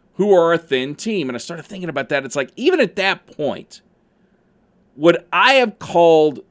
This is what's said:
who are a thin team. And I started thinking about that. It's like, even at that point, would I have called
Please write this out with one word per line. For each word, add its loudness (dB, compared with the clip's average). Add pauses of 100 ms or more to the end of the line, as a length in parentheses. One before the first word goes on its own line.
(160)
who 2
are 4
a 2
thin -4
team. -4
And -6
I -8
started -12
thinking -12
about -6
that. -4
It's -10
like, -6
even 0
at -2
that -4
point, -10 (1120)
would 2
I 2
have 0
called 2 (120)